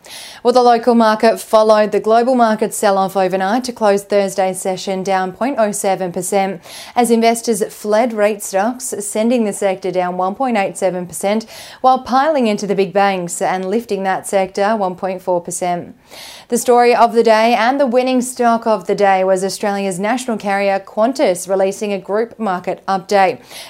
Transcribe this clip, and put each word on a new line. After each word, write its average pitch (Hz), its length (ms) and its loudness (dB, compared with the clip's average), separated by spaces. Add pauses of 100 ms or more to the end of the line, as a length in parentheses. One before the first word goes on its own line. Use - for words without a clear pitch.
(420)
Well, 247 100 4
the 247 80 6
local 240 360 4
market 220 420 4
followed 214 540 4
the 202 80 2
global 233 340 2
market 220 400 2
sell-off 196 420 0
overnight 190 460 0
to 247 100 -8
close 202 300 2
Thursday's 190 580 -2
session 185 440 -6
down 185 280 -2
point 233 280 -4
oh 208 100 2
seven 190 400 -2
percent 190 500 -2 (360)
as 240 160 2
investors 226 500 2 (100)
fled 220 400 0
reit 208 300 0
stocks, 220 440 -4
sending 220 580 -2
the 208 80 -2
sector 190 400 -4
down 180 240 -2
one 185 180 -2
point 247 220 -2
eight 196 200 -2
seven 180 300 -4
percent, 202 400 -4 (340)
while 254 220 2
piling 262 460 0
into 208 180 -2
the 196 80 -2
big 185 180 0
banks 196 480 -2
and 185 300 -2
lifting 208 320 -4
that 190 240 -4
sector 196 500 0
one 185 200 -4
point 185 260 -6
four 180 180 -2
percent. 175 560 -6 (520)
The 240 100 -2
story 240 340 4
of 226 200 4
the 226 100 4
day 226 320 4
and 233 240 0
the 285 80 2
winning 254 340 2
stock 233 460 0
of 202 220 0
the 196 80 0
day 190 260 2
was 190 220 2
Australia's 196 560 -4
national 226 380 -2
carrier 196 420 0
Qantas 214 680 0
releasing 196 440 0
a 190 80 -4
group 220 360 -4
market 185 520 -6
update, 190 520 2 (280)